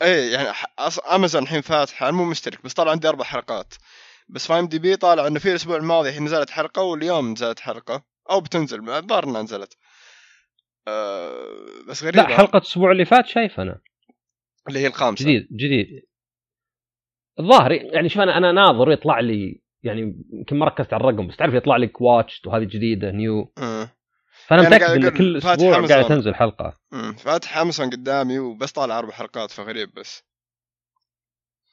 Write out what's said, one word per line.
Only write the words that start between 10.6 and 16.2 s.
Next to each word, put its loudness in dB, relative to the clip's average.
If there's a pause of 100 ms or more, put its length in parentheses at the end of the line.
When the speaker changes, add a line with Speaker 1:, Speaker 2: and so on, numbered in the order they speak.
Speaker 1:
آه، -10
بس -12
غريبة. 6
Speaker 2:
لا، 4
حلقة 6
الأسبوع 2
اللي 4
فات 6
شايف -4
أنا. -8 (880)
Speaker 1:
اللي -6
هي 0
الخامسة. -2
Speaker 2:
جديد، 2
جديد. -4 (1300)